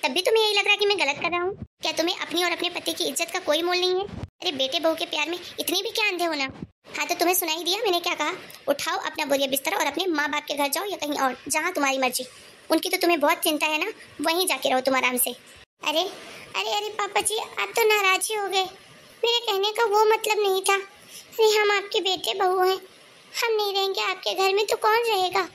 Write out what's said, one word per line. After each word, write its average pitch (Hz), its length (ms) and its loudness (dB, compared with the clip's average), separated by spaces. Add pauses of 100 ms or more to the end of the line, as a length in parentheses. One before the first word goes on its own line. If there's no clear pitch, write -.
तब 277 80 0
भी 349 100 -2
तुम्हें 440 220 4
यही 427 100 0
लग 403 100 2
रहा 415 80 4
है 403 60 2
कि 415 80 2
मैं 403 120 2
गलत 285 240 0
कर 339 80 -2
रहा 349 120 -2
हूँ? 381 120 -2 (280)
क्या 320 100 -2
तुम्हें 320 240 -2
अपनी 339 280 -4
और 349 80 0
अपने 349 180 -2
पति 339 220 -6
की 339 120 -4
इज्जत 311 280 -4
का 370 80 -4
कोई 330 220 0
मोल 359 160 0
नहीं 370 160 2
है? 381 120 -2 (360)
अरे 349 100 -2
बेटे 269 280 -2
बहू 320 140 2
के 330 120 -6
प्यार 302 240 -2
में 349 60 -4
इतने 359 460 -4
भी 440 80 -6
क्या 427 180 0
अंधे 349 160 0
हो 330 100 0
ना? 269 140 -2 (500)
हाँ 294 80 -2
तो 349 80 0
तुम्हें 349 200 4
सुनाई 330 300 -2
दिया 359 160 0
मैंने 370 200 2
क्या 339 140 -2
कहा? 302 180 -2 (360)
उठाओ 320 320 -2
अपना 311 260 -4
बोरिया 277 220 2
बिस्तर 277 260 -2
और 381 120 2
अपने 339 220 -2
माँ 302 220 0
बाप 294 140 -2
के 302 100 -6
घर 285 140 0
जाओ 320 160 -2
या 381 120 -4
कहीं 294 220 -4
और, 254 180 2 (120)
जहाँ 320 240 0
तुम्हारी 269 260 0
मर्जी। 254 260 0 (460)
उनकी 330 180 2
तो 370 80 0
तुम्हें 339 240 2
बहुत 311 200 2
चिंता 311 260 0
है 302 120 0
ना, 392 140 -4 (280)
वहीं 330 260 0
जाके 269 240 0
रहो 254 100 2
तुम 262 160 2
आराम 254 220 0
से। 247 120 0
अरे, - 680 -6
अरे, - 720 -6
अरे 415 160 -2 (100)
पापा 403 240 -2
जी, 427 160 -2
आप - 380 -6
तो 466 100 4
नाराज 381 440 4
ही 427 60 -2
हो 403 120 -2
गए। 381 180 0 (560)
मेरे 466 200 2
कहने 403 300 0
का 453 140 2
वो 415 180 4
मतलब 427 340 2
नहीं 392 240 2
था। 392 120 2
अरे - 760 0
हम 415 220 4
आपके 403 280 0
बेटे 370 340 -2
बहू 370 260 2
हैं, 370 160 4 (560)
हम 466 200 0
नहीं 415 220 0
रहेंगे 392 280 0
आपके 381 320 -2
घर 381 200 2
में 415 120 2
तो 440 120 2
कौन 440 280 4
रहेगा? 381 360 0 (120)